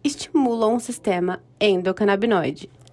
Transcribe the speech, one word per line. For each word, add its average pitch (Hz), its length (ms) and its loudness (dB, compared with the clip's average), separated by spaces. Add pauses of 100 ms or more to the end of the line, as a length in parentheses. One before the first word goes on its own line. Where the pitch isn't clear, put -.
estimulam 240 720 0
o 240 40 -2
sistema 185 600 -4 (180)
endocannabinoide. 196 1080 0 (220)